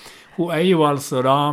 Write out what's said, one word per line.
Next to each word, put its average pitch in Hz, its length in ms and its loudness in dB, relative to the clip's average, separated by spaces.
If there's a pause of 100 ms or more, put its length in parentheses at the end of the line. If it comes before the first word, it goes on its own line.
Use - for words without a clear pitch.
(360)
Hun 170 200 -4
er 165 80 0
jo 175 220 2
altså 139 400 -2
da 135 120 4 (140)